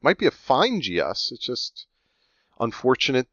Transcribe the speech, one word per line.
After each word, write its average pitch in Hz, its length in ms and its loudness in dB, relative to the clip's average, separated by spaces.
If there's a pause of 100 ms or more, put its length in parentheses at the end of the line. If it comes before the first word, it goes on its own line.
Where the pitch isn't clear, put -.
might 175 180 2
be 202 80 2
a 135 60 4
fine 196 480 0
G 92 180 -4
S. 76 320 -2
It's - 160 -10
just - 400 -10 (720)
unfortunate 127 760 0